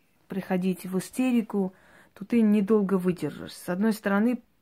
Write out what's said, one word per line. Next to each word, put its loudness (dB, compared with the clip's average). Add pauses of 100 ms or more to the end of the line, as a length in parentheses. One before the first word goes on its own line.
(280)
приходить -2
в -4
истерику, 0 (400)
то -16
ты 2
недолго 4
выдержишь. -4
С -14
одной 0
стороны, 0 (200)